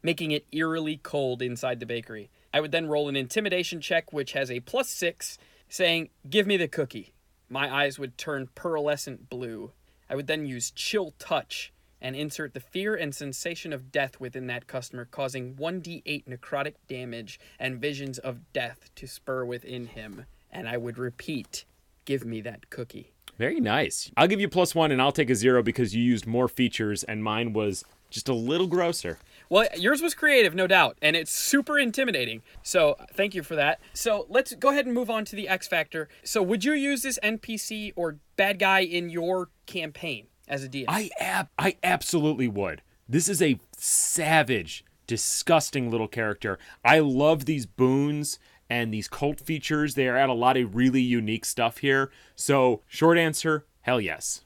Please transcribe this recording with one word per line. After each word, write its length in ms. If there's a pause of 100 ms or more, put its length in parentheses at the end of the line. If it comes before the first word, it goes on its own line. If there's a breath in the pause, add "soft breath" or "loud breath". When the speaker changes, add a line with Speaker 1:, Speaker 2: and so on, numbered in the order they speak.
Speaker 1:
making 300
it 220
eerily 500
cold 380
inside 400
the 40
bakery. 440 (240)
I 80
would 100
then 160
roll 220
an 80
intimidation 640
check, 320
which 180
has 180
a 120
plus 280
six, 480 (300 soft breath)
saying, 420 (200)
"Give 180
me 80
the 140
cookie." 420 (380)
My 220 (120)
eyes 160
would 180
turn 380
pearlescent 760
blue. 440 (360)
I 60
would 120
then 180
use 260
Chill 480
Touch 540 (280)
and 140
insert 380
the 60
fear 360
and 180
sensation 600
of 180
death 280
within 280
that 200
customer, 380
causing 500
one 260
D 240
eight 240
necrotic 460 (120)
damage 520 (200 soft breath)
and 220
visions 380
of 340
death 420
to 120
spur 380
within 420
him. 380 (240)
And 200
I 80
would 200
repeat, 680 (400)
"Give 200
me 160
that 280
cookie." 420 (260)
Speaker 2:
Very 220
nice. 560
I'll 120
give 120
you 80
plus 260
one 180
and 100
I'll 100
take 180
a 60
zero 260
because 320
you 80
used 240
more 220
features 560
and 200
mine 300
was 300 (260)
just 200
a 40
little 340
grosser. 500 (320 soft breath)
Speaker 1:
Well, 180 (100)
yours 240
was 120
creative, 420
no 120
doubt, 340
and 140
it's 160
super 460
intimidating. 640 (220 soft breath)
So, 320 (180)
thank 220
you 80
for 120
that. 240 (140 soft breath)
So, 360
let's 260
go 140
ahead 160
and 80
move 160
on 160
to 100
the 120
X 200
Factor. 420 (140 soft breath)
So, 180
would 220
you 100
use 280
this 200
N 160
P 200
C 380
or 220 (200)
bad 220
guy 220
in 280
your 400 (160)
campaign 600 (200)
as 160
a 60
D 120
M? 80
Speaker 2:
I 200 (100)
ab-, 300 (100)
I 240
absolutely 640
would. 340 (260)
This 220
is 120
a 180 (180)
savage, 1080 (220)
disgusting 840
little 160
character. 500 (260 loud breath)
I 160
love 460
these 220
boons 720 (280 soft breath)
and 240
these 160
cult 320
features. 540
They 140
are 100
at 120
a 40
lot 240
of 180
really 260
unique 440
stuff 320
here. 320 (260 soft breath)
So, 520
short 320
answer, 460 (160)
hell 200
yes. 440